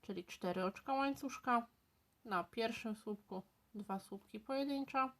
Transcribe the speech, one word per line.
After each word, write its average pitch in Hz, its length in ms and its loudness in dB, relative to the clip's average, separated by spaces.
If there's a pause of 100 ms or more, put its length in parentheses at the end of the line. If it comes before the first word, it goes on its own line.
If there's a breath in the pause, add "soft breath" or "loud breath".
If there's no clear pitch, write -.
czyli 185 240 -6
cztery 190 380 0
oczka 202 300 0
łańcuszka, 269 720 2 (580)
na 190 180 2
pierwszym 226 520 0
słupku 202 460 -6 (340)
dwa 202 240 -4
słupki 202 400 -10
pojedyncze 269 800 0